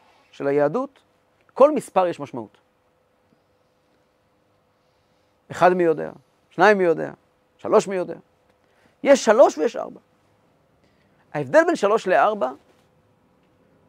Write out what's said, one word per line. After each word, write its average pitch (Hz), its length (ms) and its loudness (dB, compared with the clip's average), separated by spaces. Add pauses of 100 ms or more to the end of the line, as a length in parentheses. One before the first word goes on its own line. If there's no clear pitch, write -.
(300)
של 139 160 -12
היהדות, 147 540 -4 (540)
כל 294 200 4
מספר 190 320 -2
יש 170 140 -8
משמעות. 123 360 -14 (3000)
אחד 180 240 2
מי 180 80 -2
יודע, 160 280 -2 (400)
שניים 196 280 2
מי 185 60 0
יודע, 156 280 -2 (440)
שלוש 175 320 0
מי 196 60 -8
יודע. 180 200 -8 (880)
יש 269 220 4
שלוש 269 340 4
ויש 277 180 -4
ארבע. - 240 -12 (1300)
ההבדל 156 320 2
בין 339 100 -2
שלוש 208 300 -2
לארבע, 202 460 0 (1400)